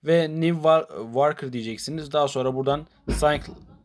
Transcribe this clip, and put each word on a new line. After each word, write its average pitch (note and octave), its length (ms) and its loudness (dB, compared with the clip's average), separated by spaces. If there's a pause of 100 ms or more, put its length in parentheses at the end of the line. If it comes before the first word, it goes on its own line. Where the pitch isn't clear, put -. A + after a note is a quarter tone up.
Ve D#3+ 380 2
new E3 200 0
wa-, D#3+ 420 2
worker C3+ 500 0
diyeceksiniz. B2 580 -8
Daha D3 160 2
sonra C3 280 -2
buradan C#3 320 -2 (200)
cycle - 460 0 (320)